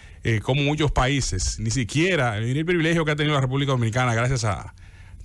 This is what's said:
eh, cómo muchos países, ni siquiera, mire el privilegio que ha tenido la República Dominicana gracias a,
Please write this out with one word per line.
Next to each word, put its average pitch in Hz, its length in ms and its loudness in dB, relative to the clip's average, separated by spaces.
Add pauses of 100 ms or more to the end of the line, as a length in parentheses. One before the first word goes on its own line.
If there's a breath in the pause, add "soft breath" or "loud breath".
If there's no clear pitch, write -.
(240 loud breath)
eh, 113 180 0
cómo 135 220 0
muchos 147 280 2
países, 131 680 0
ni 110 100 -2
siquiera, 127 720 0
mire 127 200 0
el 160 40 -4
privilegio 165 400 2
que 151 60 0
ha 151 40 0
tenido 151 200 2
la 135 60 4
República 135 320 0
Dominicana 120 420 2
gracias 120 300 0
a, 95 280 -4 (520 loud breath)